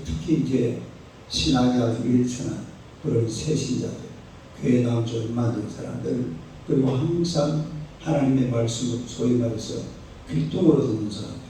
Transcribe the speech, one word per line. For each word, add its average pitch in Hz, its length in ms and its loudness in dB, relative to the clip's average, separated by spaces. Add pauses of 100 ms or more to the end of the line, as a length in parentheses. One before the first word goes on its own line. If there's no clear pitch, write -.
특히 - 380 0
이제 120 380 0 (480)
신학이 123 520 2
아주 113 240 0
일천한 123 600 0 (360)
그런 117 260 2
새신자들, 123 680 -2 (680)
교회 120 220 4
나온 117 220 0
지 113 120 -4
얼마 117 280 -2
안 113 160 0
된 - 80 -6
사람들, 123 640 -4 (340)
그리고 131 240 4
항상 156 760 2 (360)
하나님의 135 500 4
말씀을 117 560 0
소위 123 300 2
말해서 110 380 -2 (540)
귀뚱으로 160 560 4
듣는 107 240 -2
사람도 98 300 -8 (100)